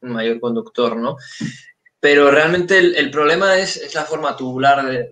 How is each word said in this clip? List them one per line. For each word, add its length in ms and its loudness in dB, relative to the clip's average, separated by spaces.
un 100 -12
mayor 280 -2
conductor, 560 -4
¿no? 220 -6
Pero 320 6
realmente 460 2
el, 180 4
el 160 -2
problema 460 2
es, 200 -4
es 180 -14
la 80 -4
forma 340 -6
tubular 480 0
de, 260 -6